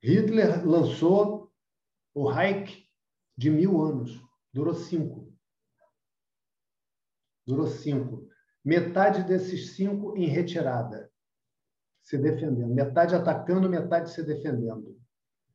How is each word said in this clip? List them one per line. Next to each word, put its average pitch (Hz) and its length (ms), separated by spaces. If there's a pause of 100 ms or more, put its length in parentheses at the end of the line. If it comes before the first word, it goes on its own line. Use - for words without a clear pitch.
Hitler 185 640
lançou 170 840 (640)
o 143 140
Reich 196 600 (480)
de 131 140
mil 165 320
anos. 127 420 (280)
Durou 151 220
cinco. - 580 (2250)
Durou 139 200
cinco. - 640 (360)
Metade 175 600
desses - 520
cinco 202 400
em 175 100
retirada, 135 840 (920)
se - 140
defendendo. 131 580
Metade 170 400
atacando, 185 540
metade 170 420
se 165 120
defendendo. 127 760 (560)